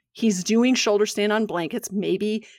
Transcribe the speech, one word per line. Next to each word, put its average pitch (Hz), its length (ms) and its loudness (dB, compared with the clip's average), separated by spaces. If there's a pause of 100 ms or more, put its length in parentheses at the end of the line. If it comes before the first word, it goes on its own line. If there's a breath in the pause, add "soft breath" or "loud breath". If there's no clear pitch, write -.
(140)
He's 190 300 0
doing 233 300 2
shoulder 208 320 2
stand 208 260 -2
on 214 140 0
blankets, 175 460 -6
maybe 202 560 -2 (120)